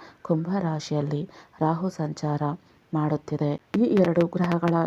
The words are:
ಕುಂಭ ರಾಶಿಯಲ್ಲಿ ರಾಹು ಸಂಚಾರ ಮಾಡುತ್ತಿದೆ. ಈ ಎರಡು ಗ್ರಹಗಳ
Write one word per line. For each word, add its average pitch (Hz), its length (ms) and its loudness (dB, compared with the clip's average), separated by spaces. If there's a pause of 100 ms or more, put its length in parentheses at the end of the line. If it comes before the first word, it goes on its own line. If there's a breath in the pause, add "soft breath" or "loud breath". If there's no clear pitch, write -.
(220 loud breath)
ಕುಂಭ 165 280 0 (120)
ರಾಶಿಯಲ್ಲಿ 151 640 -2 (360 loud breath)
ರಾಹು 160 300 0
ಸಂಚಾರ 151 520 -4 (520 soft breath)
ಮಾಡುತ್ತಿದೆ. 151 560 -2 (240)
ಈ 220 120 2 (100)
ಎರಡು 170 320 4
ಗ್ರಹಗಳ 175 460 0 (140)